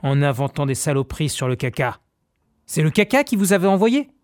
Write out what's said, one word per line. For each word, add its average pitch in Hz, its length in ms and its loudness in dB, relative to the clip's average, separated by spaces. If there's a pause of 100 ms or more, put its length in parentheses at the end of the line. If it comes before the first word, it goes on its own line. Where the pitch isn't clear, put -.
en 139 220 0
inventant 139 420 -2
des 135 100 -2
saloperies 139 540 -2
sur - 180 -4
le 127 80 0
caca. » « 123 440 -4 (640)
C'est - 160 -4
le 156 80 4
caca 214 340 2
qui 269 120 -2
vous 196 180 2
avait 190 140 2
envoyé ? » 226 420 2 (140)